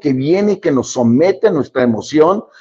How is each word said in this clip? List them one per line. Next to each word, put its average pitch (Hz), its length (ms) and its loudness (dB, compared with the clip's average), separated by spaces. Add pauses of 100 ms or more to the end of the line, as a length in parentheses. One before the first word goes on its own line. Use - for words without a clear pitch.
que 147 120 -2
viene 175 400 0
y 190 80 -6
que 160 120 -2
nos 123 200 -2
somete 139 560 2
a 202 40 -2
nuestra 135 300 -2
emoción 151 600 0 (160)